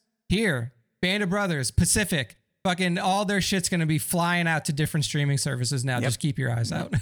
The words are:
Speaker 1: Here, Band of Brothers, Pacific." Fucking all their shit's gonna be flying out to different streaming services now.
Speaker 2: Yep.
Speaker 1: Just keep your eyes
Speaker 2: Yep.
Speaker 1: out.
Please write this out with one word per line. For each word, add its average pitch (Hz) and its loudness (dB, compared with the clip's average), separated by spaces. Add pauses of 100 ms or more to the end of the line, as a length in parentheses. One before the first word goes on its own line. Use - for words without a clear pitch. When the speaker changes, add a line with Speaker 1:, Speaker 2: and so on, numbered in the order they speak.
(300)
Speaker 1:
Here, 165 2 (300)
Band 196 0
of 175 0
Brothers, 180 0
Pacific." 170 2 (300)
Fucking 180 0
all 196 0
their 202 2
shit's 180 0
gonna 170 0
be 156 2
flying 170 0
out 160 0
to 160 -2
different 147 0
streaming 143 0
services 131 -2
now. 127 -2
Speaker 2:
Yep. 120 -2
Speaker 1:
Just 123 -2
keep 143 -2
your 127 -2
eyes 117 -2
Speaker 2:
Yep. 160 -4
Speaker 1:
out. - -6